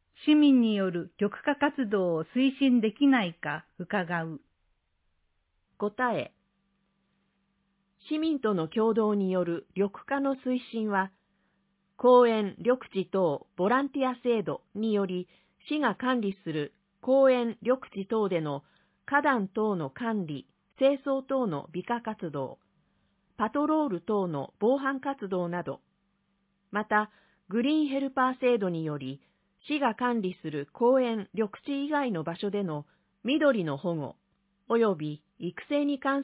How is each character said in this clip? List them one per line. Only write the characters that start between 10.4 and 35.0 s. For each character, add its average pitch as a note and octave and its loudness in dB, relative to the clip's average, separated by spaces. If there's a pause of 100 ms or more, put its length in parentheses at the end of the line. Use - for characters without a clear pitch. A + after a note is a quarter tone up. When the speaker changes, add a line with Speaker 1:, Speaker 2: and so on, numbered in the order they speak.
Speaker 2:
進 A3 -4
は、 F#3+ -2 (840)
公 B3 8
園、 G#3+ 0
緑 A#3+ 0 (120)
地 F#3+ -2
等 E3+ 0 (100)
ボ F#3 2
ラ C4 2
ン C#4 -4
テ C#4 -6
ィ B3+ 0
ア B3 -4
制 A#3 2
度 D3+ -6 (120)
に A3 -2
よ G3+ 2
り、 F3+ -6 (420)
市 D4+ -2
が A#3 0
管 B3+ -2
理 G3 -2
す E3 -6
る D3+ -4 (280)
公 C4+ 4
園、 A#3+ 0
緑 B3+ 0 (140)
地 G3 -6
等 A3 0
で F3 0
の C#3+ -6 (420)
花 C#4+ 2
壇 G3+ -2
等 G#3+ -2
の D3+ -4
管 A3 -6
理、 D3 -10 (320)
清 C4+ 4 (120)
掃 C4+ -2
等 C4+ -2
の D3+ -4
美 F3+ -8
化 A#3 -4
活 G3+ -8
動、 C3+ -8 (800)
パ A3 -2
ト D4 0
ロ D#4 2
ー C4+ -2
ル F3 -4
等 G3+ -2
の C#3+ -6
防 B3+ 4
犯 C4+ -4
活 C#4 -8
動 F3+ -2
な F3 -4
ど、 C3+ -10 (920)
ま G#3 -4
た、 G#3+ 0 (380)
グ A3 -2
リ D4+ 2
ー - 0
ン - 0
ヘ C4+ -2
ル C4+ -2
パ C4 2
ー B3+ -8
制 B3 4
度 G3 -2
に E3 -4
よ D3+ -4
り、 C3+ -10 (460)
市 D4 -2
が A#3 0
管 A#3+ -2
理 F3+ -4
す D#3 -8
る D3 -6
公 B3+ 4
園、 A3+ -2
緑 G#3 -2 (140)
地 C#4 -4
以 D4 -6
外 C#4+ -2
の D#3+ -4
場 E3+ -6
所 G#3 -6
で G3+ -2
の D3+ -6 (380)
緑 C4+ 2
の C#3+ -2
保 E3+ -4
護、 C#3 -6 (540)
お A#3 4
よ G#3+ 2
び D3+ -8 (180)